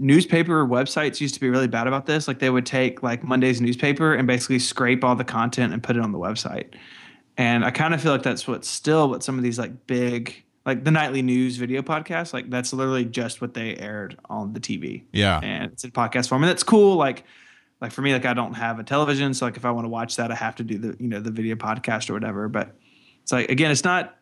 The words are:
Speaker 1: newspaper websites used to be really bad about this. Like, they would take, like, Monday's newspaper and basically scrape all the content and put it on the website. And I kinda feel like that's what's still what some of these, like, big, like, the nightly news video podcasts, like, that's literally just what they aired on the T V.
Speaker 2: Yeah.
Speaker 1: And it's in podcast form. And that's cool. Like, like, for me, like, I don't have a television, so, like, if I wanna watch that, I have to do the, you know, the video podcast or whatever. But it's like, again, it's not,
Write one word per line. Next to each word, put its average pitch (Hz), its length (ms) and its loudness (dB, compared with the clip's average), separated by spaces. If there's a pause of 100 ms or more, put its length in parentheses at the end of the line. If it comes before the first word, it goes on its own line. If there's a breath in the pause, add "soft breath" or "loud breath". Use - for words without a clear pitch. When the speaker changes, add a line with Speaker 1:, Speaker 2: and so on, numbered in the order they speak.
Speaker 1:
newspaper 165 640 4
websites 135 540 0
used 139 140 -2
to - 60 -10
be 131 80 2
really 127 200 4
bad 117 180 -2
about 135 200 0
this. 151 200 0
Like, 131 140 -4
they 131 100 2
would 127 160 2
take, 127 340 0
like, 120 220 -4
Monday's 127 380 2
newspaper 143 520 2
and 131 140 2
basically 123 320 2
scrape 127 460 0
all 123 100 6
the 113 80 0
content 117 500 0
and 117 80 -4
put 117 160 -2
it 117 60 0
on 107 80 -2
the 87 80 -4
website. - 560 -6 (640 loud breath)
And 120 280 2
I - 60 0
kinda 160 260 0
feel 147 140 2
like 131 140 2
that's 127 240 -2
what's - 200 -4
still 151 400 2
what 127 140 -4
some 135 160 -2
of 123 60 0
these, 120 120 0
like, 120 300 -6
big, 123 480 -2 (320)
like, 131 160 0
the 151 80 2
nightly 143 320 2
news 127 360 2
video 127 220 -4
podcasts, 160 520 -4
like, 123 180 -8
that's 123 220 -4
literally 131 320 0
just 117 360 -6
what 120 140 -8
they 113 220 -8
aired 104 420 -10 (100)
on 107 240 -8
the 113 60 -8
T - 200 -6
V. 69 340 -10
Speaker 2:
Yeah. 95 260 2
Speaker 1:
And 92 320 -6
it's - 140 -14
in 123 80 -16
podcast 123 360 0
form. 139 140 2
And 175 80 4
that's 180 140 0
cool. 202 320 8
Like, 135 260 0 (580 soft breath)
like, 117 120 -6
for 135 100 -8
me, 139 100 2
like, 127 120 0
I 123 100 2
don't 120 200 -4
have 117 260 -4
a - 20 -10
television, 139 500 2
so, 127 120 -4
like, 117 120 -2
if 120 80 -8
I 123 60 0
wanna 117 180 -2
watch 117 280 -6
that, 117 160 -2
I - 20 -6
have 113 220 -6
to 120 80 -6
do 110 120 -6
the, 110 220 -6
you 127 80 -6
know, 107 140 -4
the 110 100 -6
video 110 240 -4
podcast 110 560 -4
or - 40 -4
whatever. 107 340 -4
But 104 280 -6 (460 soft breath)
it's - 80 -10
like, 123 200 0
again, 151 200 2
it's 139 140 2
not, 180 380 0